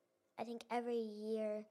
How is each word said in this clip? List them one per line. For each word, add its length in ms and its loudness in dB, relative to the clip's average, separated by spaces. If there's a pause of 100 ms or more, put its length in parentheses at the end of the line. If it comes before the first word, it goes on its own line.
(380)
I 60 -2
think 260 -6
every 280 2
year, 720 0